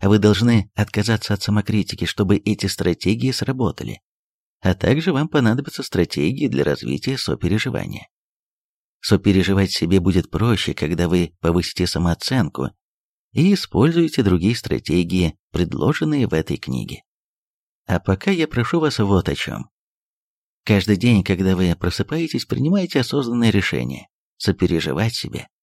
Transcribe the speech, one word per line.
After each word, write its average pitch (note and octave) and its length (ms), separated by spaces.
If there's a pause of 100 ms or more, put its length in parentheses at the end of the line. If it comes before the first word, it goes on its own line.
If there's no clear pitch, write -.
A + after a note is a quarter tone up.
Вы G2+ 160
должны G#2 560
отказаться G#2 640
от - 80
самокритики, G#2 640
чтобы G2+ 320
эти - 280
стратегии G2 640
сработали. B2 720 (600)
А F#2 140
также D#3+ 360
вам D3 160
понадобятся C#3 560
стратегии F#2+ 640
для C#2 160
развития D2 540
сопереживания. - 920 (920)
Сопереживать F#2+ 720
себе F2+ 280
будет F2 300
проще, G#2+ 440
когда E2+ 360
вы F2 300
повысите F2 480
самооценку E2+ 840 (640)
и F3+ 200
используете E3 680
другие F#2 340
стратегии, E2+ 840 (140)
предложенные B2+ 760
в - 60
этой D#2+ 240
книге. - 460 (840)
А F#2+ 120
пока G2 320
я E3 160
прошу B2 320
вас D#3 200
вот G2 300
о C#2+ 60
чем. - 340 (920)
Каждый G2+ 340
день, G#2+ 260
когда F#2+ 320
вы F2 200
просыпаетесь, C3+ 680
принимайте D#3+ 540
осознанное A#2+ 500
решение – C2+ 580 (300)
сопереживать F2 760
себе. - 320 (160)